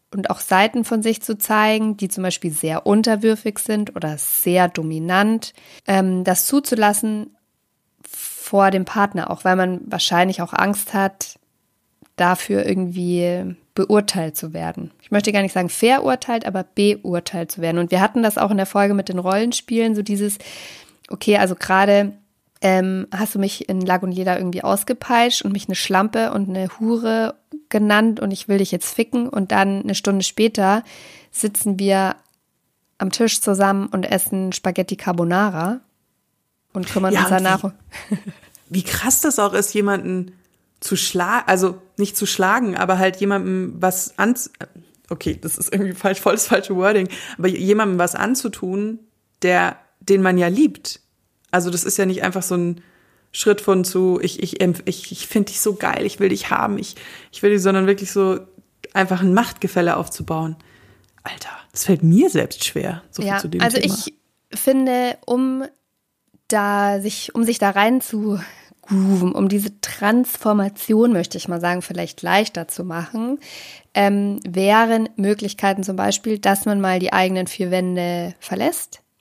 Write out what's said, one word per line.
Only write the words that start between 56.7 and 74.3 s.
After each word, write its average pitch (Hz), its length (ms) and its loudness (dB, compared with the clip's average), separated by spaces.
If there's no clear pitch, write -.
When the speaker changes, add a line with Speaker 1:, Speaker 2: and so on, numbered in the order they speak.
Speaker 2:
ich, - 180 -12
ich - 100 -20
will 202 100 4
dich, 202 100 4
sondern 190 260 2
wirklich 196 240 0
so 190 280 2
einfach 185 280 0
ein 185 120 4
Machtgefälle 180 640 0
aufzubauen. 160 580 -6
Alter, - 260 -14
das - 140 -8
fällt 165 180 2
mir 202 260 6
selbst - 360 -2
schwer, - 440 -6
so - 140 -10
viel 196 80 -2
Speaker 1:
Ja, 196 80 0
Speaker 2:
zu - 80 -6
dem 175 140 -4
Speaker 1:
also 233 180 2
Speaker 2:
Thema. 196 160 0
Speaker 1:
ich - 180 -8
finde, 262 680 2
um 262 380 -2
da 196 540 0
sich, - 340 -8
um 233 80 2
sich 233 160 2
da 196 120 4
rein 220 280 4
zu 208 400 -4
grooven, 190 500 2
um 196 160 2
diese 208 320 -2
Transformation, 214 1300 2
möchte 175 240 -2
ich - 100 -10
mal 170 140 -4
sagen, 175 200 -2
vielleicht 175 400 -10
leichter 180 460 0
zu - 160 -8
machen, 220 560 -6
ähm, 202 540 2